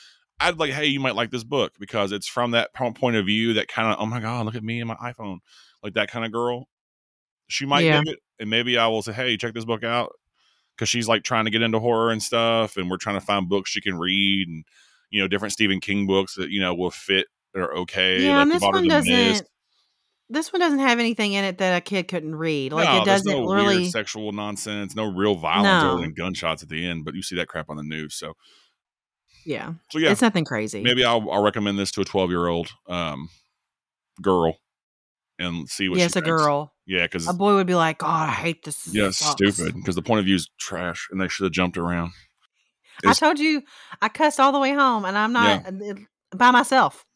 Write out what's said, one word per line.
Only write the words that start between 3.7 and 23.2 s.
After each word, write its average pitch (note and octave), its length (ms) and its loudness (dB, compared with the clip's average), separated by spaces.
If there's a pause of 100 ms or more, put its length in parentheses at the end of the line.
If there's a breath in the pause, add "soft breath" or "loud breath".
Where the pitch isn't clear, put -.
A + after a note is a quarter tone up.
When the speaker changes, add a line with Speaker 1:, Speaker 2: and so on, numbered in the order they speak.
Speaker 1:
"Oh G#2+ 80 -2
my A2 140 -6
God, A2+ 240 -6
look G#2+ 100 -8
at A2 80 -10
me A#2 180 -6
and A#2 80 -8
my A2 80 -8
iPhone." A2 420 -12 (440 soft breath)
Like, G#2 120 -12
that G#2 160 0
kinda A2+ 180 -4
girl. A#2+ 380 -4 (800)
She - 160 -4
might C#3+ 200 4
Speaker 2:
Yeah. D3+ 180 6
Speaker 1:
dig D#3 120 -2
it, - 40 -18 (200)
and A2 100 -6
maybe A#2+ 280 2
I A2+ 100 4
will A2+ 140 0
say, A2 120 -8
"Hey, B2 240 -2
check A#2 160 -6
this A2+ 120 -8
book A2+ 180 -2
out," A#2 280 -2 (640)
'cause A2 120 -2
she's, A#2 180 0
like, A2+ 160 2
trying A2 220 0
to A2 60 0
get A2+ 120 2
into A2+ 160 2
horror A2+ 320 2
and G#2+ 120 -2
stuff, A2+ 540 0
and F2+ 140 -4
we're F#2 60 -2
trying G2+ 220 -4
to - 60 -8
find G2 240 0
books G2 220 0
she G#2 100 -4
can F#2 160 -4
read F#2+ 520 0
and, D#2+ 160 -12 (460 soft breath)
you G#2 100 0
know, G2 80 0
different G2+ 240 -2
Stephen F#2+ 280 0
King G2+ 260 -2
books F#2+ 280 0
that, F2 160 -6
you G2+ 100 -4
know, F2+ 140 0
will F2 160 -2
fit - 360 -2 (280)
or F2+ 240 -4
okay, F#2 460 0
Speaker 2:
Yeah, C#4+ 120 4
Speaker 1:
like, C#4+ 60 6
Speaker 2:
and D4 80 4
Speaker 1:
we E4+ 40 2
Speaker 2:
this F4+ 60 0
Speaker 1:
bought - 140 4
her F#4+ 60 2
Speaker 2:
one F4 60 4
Speaker 1:
The D#4+ 80 6 (100)
Mist. G#3 380 2
Speaker 2:
doesn't, - 40 -20 (800)
this D4+ 240 -4
one F#4 80 0
doesn't D4 180 4
have B3 200 4
anything A3 340 0
in G3 120 0
it F#3 140 -4
that F#3 180 2
a E3+ 40 0
kid F#3 280 -4
couldn't D#3+ 260 -6
read. D3+ 380 -2
Like, E3 140 2
Speaker 1:
No, C3 160 4
Speaker 2:
it - 20 0
Speaker 1:
there's G3 200 4